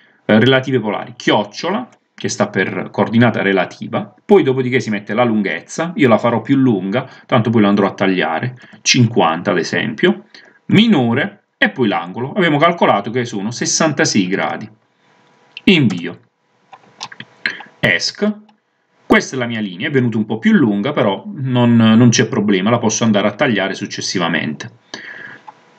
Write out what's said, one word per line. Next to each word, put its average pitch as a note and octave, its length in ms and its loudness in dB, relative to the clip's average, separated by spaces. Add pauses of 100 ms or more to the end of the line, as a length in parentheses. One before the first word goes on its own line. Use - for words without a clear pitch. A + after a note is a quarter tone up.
(260)
eh, G#2+ 140 4
relative C3 400 2
polari, F2+ 360 -6
chiocciola, E3 720 -4 (280)
che G2 120 -8
sta G2+ 180 -2
per F#2 440 -4
coordinata G#2+ 500 2
relativa, G2 840 -4
poi G3+ 180 4
dopodiché C3 380 0
si G#2+ 100 -8
mette G#2 240 -6
la A#2+ 120 2
lunghezza, G#2+ 720 -4
io C#3 120 4
la A2 100 4
farò A#2 220 0
più C3+ 160 0
lunga, A2+ 540 0 (160)
tanto B2+ 240 0
poi A2+ 120 4
la G2+ 60 4
andrò G2+ 200 2
a F#2 60 -4
tagliare, F#2 640 -2 (260)
cinquanta F#2 680 0
ad F2+ 60 2
esempio, E2+ 680 -2 (440)
minore, D#3+ 760 2 (140)
e C4 140 0
poi F3 180 0
l'angolo, F#2 420 -6
abbiamo D#3+ 260 0
calcolato D3 540 2
che A#2+ 140 -2
sono A2 260 -6
sessantasei D3+ 760 0
gradi. E2+ 420 -4 (960)
Invio, F#2+ 540 2 (1600)
esc, A2+ 520 -4 (720)
questa - 300 0
è C3 40 -4
la B2 60 -4
mia A#2 140 -6
linea, G#2+ 300 -6
è - 20 -8
venuta B2 240 0
un G#2+ 100 -2
po' A2 140 -6
più A3 140 2
lunga, B2 400 2
però G#2+ 340 -2
non, B2 480 2
non A#2 340 6
c'è A#2+ 200 2
problema, G2+ 400 0
la A#2 100 2
posso G#2+ 240 -2
andare G#2 240 2
a G2+ 60 -2
tagliare G2 400 0
successivamente. E2 960 -6 (1080)